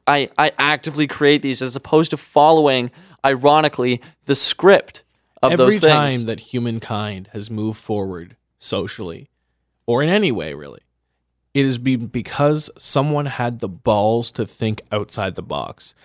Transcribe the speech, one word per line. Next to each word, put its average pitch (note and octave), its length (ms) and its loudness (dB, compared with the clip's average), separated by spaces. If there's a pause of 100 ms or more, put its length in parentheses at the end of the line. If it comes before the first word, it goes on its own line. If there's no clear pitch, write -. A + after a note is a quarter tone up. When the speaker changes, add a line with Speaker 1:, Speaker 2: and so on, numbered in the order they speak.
Speaker 1:
I, C#3+ 300 2
I D3+ 200 2
actively D3 480 -2
create C#3+ 360 4
these C3+ 200 -4
as B2+ 140 -4
opposed D#3 360 0
to D3+ 60 -4
following, D3 720 4 (340)
ironically, C3+ 760 2 (240)
the C#3 140 -2
script - 640 2 (400)
of C3 80 4
Speaker 2:
Every - 140 4
Speaker 1:
those G#3+ 140 4
things. D#3+ 140 6
Speaker 2:
time C3+ 340 0
that A2+ 120 -6
humankind G#2+ 920 -6
has G#2+ 180 -12
moved A2 260 -6
forward F#2+ 600 -8 (200)
socially G2 680 -8 (580)
or A#2+ 160 2
in D3+ 60 2
any F#3+ 240 2
way, D#2 220 -6
really, C#2+ 260 -14 (720)
it C#3 120 2
has C3 120 0
been A#2+ 300 -2
because D3 680 -2
someone D3 480 -2
had B2 340 -6
the G#2+ 100 -6
balls G#2+ 640 0
to A2 140 -6
think A2 360 -6 (120)
outside G2+ 420 -4
the F2 80 -8
box. - 500 -10 (120)